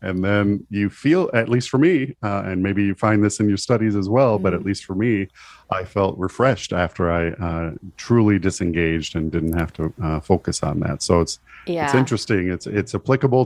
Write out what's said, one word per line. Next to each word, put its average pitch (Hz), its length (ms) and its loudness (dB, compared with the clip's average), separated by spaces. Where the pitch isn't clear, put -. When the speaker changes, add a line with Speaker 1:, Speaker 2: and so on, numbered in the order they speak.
Speaker 1:
And 92 220 -4
then 101 480 2
you 104 180 0
feel, 165 440 0
at 113 160 0
least 123 200 0
for 135 80 0
me, 139 460 2
uh, 101 220 -2
and 92 180 -2
maybe 98 200 0
you 98 120 0
find 107 260 4
this 104 200 2
in 107 80 2
your 98 80 0
studies 110 400 0
as 98 180 -2
well, 120 240 4
but 95 140 0
at 87 60 -2
Speaker 2:
Mm-hmm. - 100 -6
Speaker 1:
least 98 160 -4
for 95 100 -6
me, 104 320 0
I 95 140 -2
felt 95 340 -2
refreshed 110 540 0
after 87 400 0
I, 85 120 0
uh, 82 240 -4
truly 107 420 2
disengaged 82 800 -2
and 78 120 -2
didn't 82 300 -2
have 80 140 -4
to, 80 280 -4
uh, 78 200 -2
focus - 420 -2
on 76 160 -2
that. 73 240 -4
So 87 160 4
it's, 82 180 -2
it's 165 280 -2
Speaker 2:
Yeah. 135 60 6
Speaker 1:
interesting. 107 500 0
It's, 90 160 -6
it's 104 300 -4
applicable 131 500 2